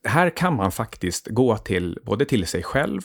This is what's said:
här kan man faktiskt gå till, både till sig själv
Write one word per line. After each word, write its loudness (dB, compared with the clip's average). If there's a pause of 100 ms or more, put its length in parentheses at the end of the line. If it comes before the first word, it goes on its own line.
här 4
kan 0
man 2
faktiskt -6
gå 2
till, -2
både 0
till 0
sig -4
själv -2